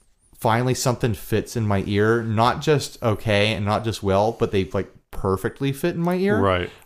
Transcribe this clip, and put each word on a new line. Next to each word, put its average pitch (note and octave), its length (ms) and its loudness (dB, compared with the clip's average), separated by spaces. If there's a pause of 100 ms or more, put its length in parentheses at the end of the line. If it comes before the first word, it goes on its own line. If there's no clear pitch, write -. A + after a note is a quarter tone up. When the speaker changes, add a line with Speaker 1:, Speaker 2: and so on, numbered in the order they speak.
(400)
Speaker 1:
Finally, B2 340 2
something A#2+ 400 0
fits - 420 -4
in A2 120 -2
my G2+ 180 0
ear, A2 380 2
not A2+ 380 2
just - 420 0
okay A2 500 2
and E2 120 -4
not G#2 180 0
just A2+ 180 -4
well, G2+ 300 2
but A2+ 200 -2
they, G2 140 2
like, F#2 240 -4 (220)
perfectly G#2+ 600 -2
fit F3 220 -2
in E3+ 60 -4
my F3 140 0
ear. G3 240 2
Speaker 2:
Right. F#2 300 2 (160)